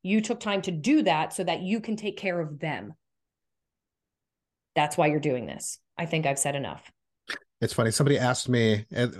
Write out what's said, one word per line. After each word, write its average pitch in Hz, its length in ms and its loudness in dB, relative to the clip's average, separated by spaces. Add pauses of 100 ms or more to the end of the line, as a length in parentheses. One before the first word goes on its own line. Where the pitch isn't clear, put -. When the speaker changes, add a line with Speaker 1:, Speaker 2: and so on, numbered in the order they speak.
Speaker 1:
you 208 160 2
took 233 180 -2
time 202 240 -2
to 190 80 -4
do 226 320 2
that 160 300 2
so 190 100 -4
that 170 200 -2
you 208 180 -2
can 220 160 -6
take 208 200 -6
care 180 240 -4
of 147 200 -6
them. 143 340 -6 (1800)
That's 151 220 2
why 156 120 6
you're 151 120 2
doing 127 260 -2
this. - 320 -10 (200)
I 170 80 -4
think 160 200 0
I've 139 120 0
said 143 160 -2
enough. 110 340 -8 (720)
Speaker 2:
It's 113 120 0
funny. 113 180 2
Somebody 139 280 4
asked 123 300 2
me, 110 360 4 (100)
uh, 123 120 2 (140)